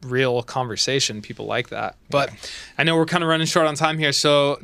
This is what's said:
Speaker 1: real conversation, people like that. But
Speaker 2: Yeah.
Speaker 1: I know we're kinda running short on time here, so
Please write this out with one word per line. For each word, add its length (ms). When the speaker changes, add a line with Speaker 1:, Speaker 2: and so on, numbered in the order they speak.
Speaker 1:
real 420
conversation, 800
people 240
like 240
that. 260
But 220
Speaker 2:
Yeah. 60
Speaker 1:
I 40
know 140
we're 80
kinda 200
running 220
short 200
on 80
time 220
here, 140
so 520